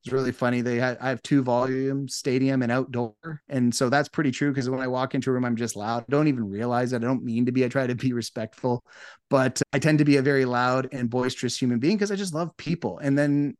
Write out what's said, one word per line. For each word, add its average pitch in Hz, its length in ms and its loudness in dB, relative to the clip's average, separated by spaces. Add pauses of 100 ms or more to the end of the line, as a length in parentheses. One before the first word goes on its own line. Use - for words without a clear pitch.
it's 123 100 -6
really 131 200 0
funny. 123 280 0
They 120 180 -2
ha-, 123 220 -2
I 127 80 -4
have 123 140 -4
two 139 200 2
volume 131 640 0
stadium 131 540 0
and 117 80 0
outdoor. 123 760 -4
And 123 260 2
so 127 160 2
that's 143 180 2
pretty 143 220 0
true, 143 240 -2
'cause 131 160 -2
when 131 100 -2
I 127 60 -4
walk 127 280 -2
into 131 140 0
a 131 60 2
room, 123 100 0
I'm 120 120 0
just 113 200 -4
loud. 113 320 -4
I - 20 -10
don't 151 180 4
even 117 200 0
realize 123 440 0
it. 117 100 -2
I 120 40 -2
don't 127 180 0
mean 120 220 0
to 127 60 0
be. 127 120 2
I 120 40 0
try 131 200 0
to 123 80 -2
be 127 160 -2
respectful, 120 720 -4 (440)
but 131 320 2 (120)
I 143 80 2
tend 156 180 4
to 151 60 4
be 143 120 6
a 135 60 4
very 135 220 4
loud 127 480 0
and 123 180 -2
boisterous 127 500 -2
human 120 200 0
being 185 180 2
'cause 202 140 0
I 196 40 -2
just 190 160 -6
love 160 240 -6
people. 117 420 -4
And 139 200 2
then, 143 420 2